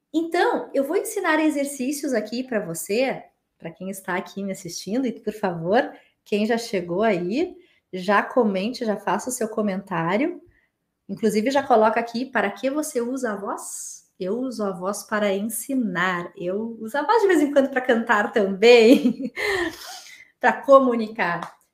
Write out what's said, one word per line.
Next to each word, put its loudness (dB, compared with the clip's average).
Então, 0
eu 2
vou -2
ensinar 0
exercícios -2
aqui -4
pra -4
você, -4
pra -14
quem -12
está -6
aqui -8
me -6
assistindo, -6
e -2
por -8
favor, 0
quem -2
já 0
chegou -4
aí, 0
já 2
comente, -2
já 0
faça -4
o -6
seu -4
comentário. -2
Inclusive, 0
já 2
coloca 4
aqui, -4
para -2
que -4
você -4
usa -4
a -6
voz? -12
Eu -4
uso -6
a -2
voz -6
para 0
ensinar. -2
Eu -6
uso -6
a 0
voz 4
de 6
vez 4
em 2
quando 4
pra -2
cantar 2
também, 6
<laughs> -20
pra 2
comunicar. 4